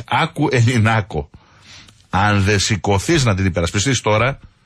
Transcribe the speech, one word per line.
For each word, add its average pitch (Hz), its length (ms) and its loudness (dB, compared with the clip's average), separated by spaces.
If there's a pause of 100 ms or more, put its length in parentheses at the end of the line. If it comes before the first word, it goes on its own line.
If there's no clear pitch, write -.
άκου 143 460 -2
Ελληνάκο. 113 800 0 (800)
Αν 101 320 2
δεν 101 160 2
σηκωθείς 101 680 0
να 107 100 2
την 95 100 -2
υπερασπιστείς 95 560 -2
τώρα, 110 380 0 (280)